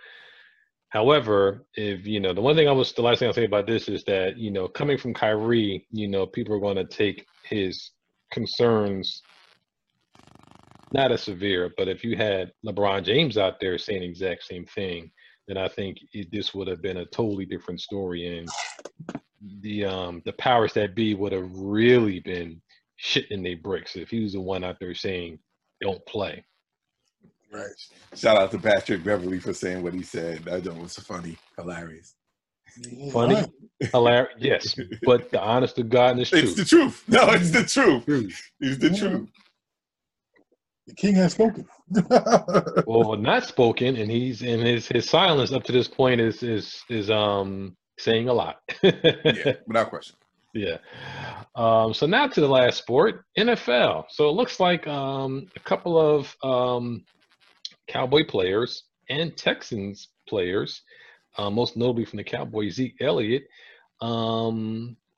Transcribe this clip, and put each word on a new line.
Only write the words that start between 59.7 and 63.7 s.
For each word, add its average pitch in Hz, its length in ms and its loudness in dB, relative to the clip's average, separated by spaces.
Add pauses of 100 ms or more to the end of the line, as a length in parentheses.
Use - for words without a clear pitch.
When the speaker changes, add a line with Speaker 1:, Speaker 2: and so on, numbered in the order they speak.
Speaker 1:
players, 101 540 -4 (560)
uh, 101 120 -4
most 113 280 -2
notably 117 280 -2
from - 120 -12
the 101 60 -10
Cowboys, 110 520 -6
Zeke 120 260 -6
Elliott, 131 440 -2 (560)